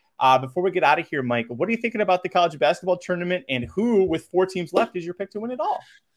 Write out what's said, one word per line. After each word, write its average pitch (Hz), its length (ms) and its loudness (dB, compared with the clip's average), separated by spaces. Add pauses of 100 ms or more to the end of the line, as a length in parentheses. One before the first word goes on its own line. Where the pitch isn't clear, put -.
(200)
Uh, 131 160 6
before 131 280 -2
we 190 80 0
get 170 100 0
out 151 160 6
of 165 80 -6
here, 147 160 -4
Mike, 120 240 -2
what 120 220 -4
are - 20 -4
you 226 80 -2
thinking 226 220 -4
about 185 240 0
the 185 40 -6
college 170 300 0
basketball 175 380 2
tournament, 180 520 -4
and 123 180 -2
who, 214 360 2
with 165 240 -2
four 185 200 2
teams 180 260 -6
left, 202 240 0
is 170 80 -6
your 175 100 -10
pick 196 160 -10
to 214 80 -12
win 226 140 -8
it 254 80 -8
all? 370 200 -2 (360)